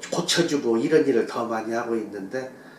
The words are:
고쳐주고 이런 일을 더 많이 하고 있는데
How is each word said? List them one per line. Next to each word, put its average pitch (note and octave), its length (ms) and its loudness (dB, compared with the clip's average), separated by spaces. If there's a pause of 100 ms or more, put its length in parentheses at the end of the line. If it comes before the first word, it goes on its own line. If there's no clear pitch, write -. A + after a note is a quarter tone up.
(120)
고쳐주고 D3 680 2
이런 D3+ 280 4
일을 A#2 220 2
더 A#2+ 180 -4
많이 A2 280 -4
하고 A#2 240 -2
있는데 G2+ 520 -6 (300)